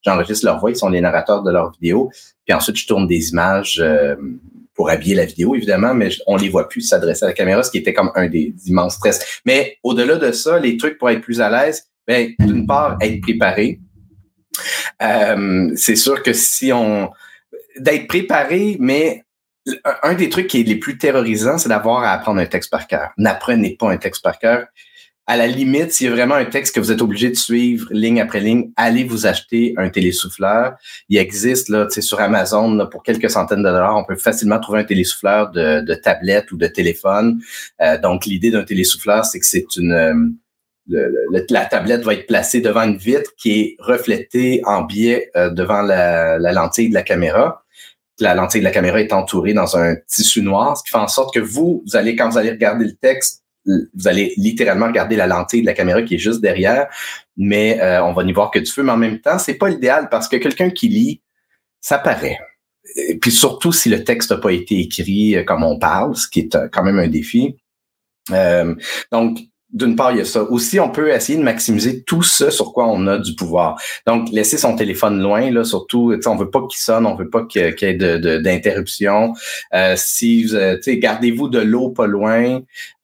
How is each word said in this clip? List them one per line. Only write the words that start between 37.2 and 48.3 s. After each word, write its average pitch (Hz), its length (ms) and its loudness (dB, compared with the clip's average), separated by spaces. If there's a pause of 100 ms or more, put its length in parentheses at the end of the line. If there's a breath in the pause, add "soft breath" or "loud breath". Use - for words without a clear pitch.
Euh, 85 180 2
donc, 92 260 -2
l'idée 101 260 0
d'un 104 120 0
télésouffleur, 101 640 0
c'est - 140 -6
que - 60 -2
c'est - 200 0 (120)
une, 87 160 0
euh, 80 200 2 (760)
le, 71 180 0 (240)
le, 90 180 0
la - 160 2
tablette - 360 0
va 107 140 0
être - 120 -12
placée 117 320 0
devant 113 240 2
une 104 140 0
vitre 131 400 0
qui 110 140 0 (100)
est 107 180 -2
reflétée 120 880 0
en 101 160 2
biais, 110 560 0
euh, 90 140 2
devant 92 320 0
la, 85 560 2
la 87 120 2
lentille 92 380 0
de 110 60 0
la 90 80 0
caméra. 92 600 0 (560 loud breath)
La 95 160 4